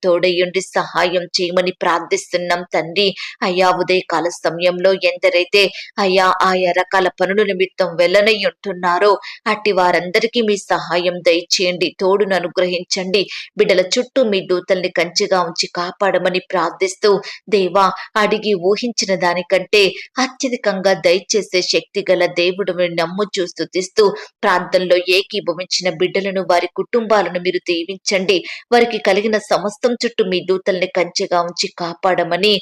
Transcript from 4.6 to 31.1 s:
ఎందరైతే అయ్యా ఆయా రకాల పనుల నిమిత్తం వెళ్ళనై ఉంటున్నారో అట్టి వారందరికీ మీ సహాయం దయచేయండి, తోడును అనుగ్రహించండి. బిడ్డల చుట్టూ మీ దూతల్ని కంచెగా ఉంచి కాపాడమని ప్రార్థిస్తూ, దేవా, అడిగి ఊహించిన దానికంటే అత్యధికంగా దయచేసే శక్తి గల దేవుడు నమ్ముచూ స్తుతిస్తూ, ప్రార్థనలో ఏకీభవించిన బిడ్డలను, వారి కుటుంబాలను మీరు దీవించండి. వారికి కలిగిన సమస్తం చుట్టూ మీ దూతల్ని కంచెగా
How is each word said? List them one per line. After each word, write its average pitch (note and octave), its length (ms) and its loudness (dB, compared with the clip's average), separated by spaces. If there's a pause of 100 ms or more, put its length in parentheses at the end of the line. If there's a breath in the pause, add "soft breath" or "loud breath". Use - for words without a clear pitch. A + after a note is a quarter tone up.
ఎందరైతే F3+ 520 2 (360 loud breath)
అయ్యా F#3+ 280 2 (160)
ఆయా F#3 280 2 (100)
రకాల F#3 280 2 (120)
పనుల F#3+ 220 0
నిమిత్తం F#3+ 460 -2 (120)
వెళ్ళనై G3+ 380 4 (120)
ఉంటున్నారో F3+ 640 0 (340 loud breath)
అట్టి G#3+ 260 -2
వారందరికీ A3 760 0
మీ G#3 80 2 (140)
సహాయం F3 460 -2 (100)
దయచేయండి, F3 640 0 (120)
తోడును G3 400 2
అనుగ్రహించండి. F3+ 840 -4 (360 loud breath)
బిడ్డల F3+ 240 4 (120)
చుట్టూ B3 300 0
మీ G3 160 0 (100)
దూతల్ని F3+ 480 0
కంచెగా F#3 400 0 (100)
ఉంచి E3+ 180 -6 (100)
కాపాడమని F3+ 640 -2 (100)
ప్రార్థిస్తూ, F3+ 600 0 (380 loud breath)
దేవా, F#3+ 380 2 (300 loud breath)
అడిగి G#3 380 0 (160)
ఊహించిన G#3+ 440 -2
దానికంటే F3+ 680 2 (420 loud breath)
అత్యధికంగా G#3 680 -2 (140)
దయచేసే F#3 540 0 (140)
శక్తి F#3+ 260 -2 (100)
గల F3+ 160 4
దేవుడు F#3 460 -2 (280)
నమ్ముచూ F#3 420 -4 (100)
స్తుతిస్తూ, F#3 520 0 (380 loud breath)
ప్రార్థనలో F3+ 540 2 (200)
ఏకీభవించిన F3+ 720 -4 (120)
బిడ్డలను, F#3+ 500 -2
వారి F3 260 2
కుటుంబాలను G3 640 0
మీరు F3+ 280 -2
దీవించండి. F#3 680 -2 (360 loud breath)
వారికి A#3 260 2
కలిగిన G#3 400 0
సమస్తం G3+ 600 -2
చుట్టూ A#3 240 -2
మీ F#3 240 -2
దూతల్ని F#3 480 0
కంచెగా F3 420 -2 (100)